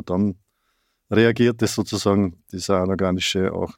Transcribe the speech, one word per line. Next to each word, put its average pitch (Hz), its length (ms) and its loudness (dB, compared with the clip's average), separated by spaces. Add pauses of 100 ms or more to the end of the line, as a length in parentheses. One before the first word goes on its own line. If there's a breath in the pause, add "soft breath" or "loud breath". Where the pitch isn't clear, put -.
dann 95 300 -2 (760)
reagiert 117 500 4
das 107 140 -2
sozusagen, 101 600 0 (140)
dieser 92 300 -2
anorganische 92 720 -2
auch 90 240 -6